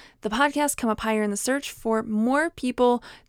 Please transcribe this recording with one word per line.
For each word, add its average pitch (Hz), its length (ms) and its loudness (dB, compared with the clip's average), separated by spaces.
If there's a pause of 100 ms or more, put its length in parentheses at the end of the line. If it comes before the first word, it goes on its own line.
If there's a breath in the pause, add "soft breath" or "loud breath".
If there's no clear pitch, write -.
(200 loud breath)
the 214 80 -6
podcast 285 480 0
come 233 140 0
up 214 100 -2
higher 220 220 0
in 208 80 0
the 202 80 -4
search 277 320 -2
for 220 320 -2
more 240 480 0
people 247 520 2 (260 loud breath)